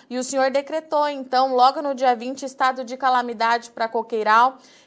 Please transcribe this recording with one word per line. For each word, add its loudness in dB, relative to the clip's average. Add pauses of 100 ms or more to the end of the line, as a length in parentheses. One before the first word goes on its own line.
E -8
o -4
senhor 0
decretou, -2
então, 0
logo 4
no -4
dia 2
vinte, -10
estado -4
de -10
calamidade -2
pra -4
Coqueiral. 2 (300)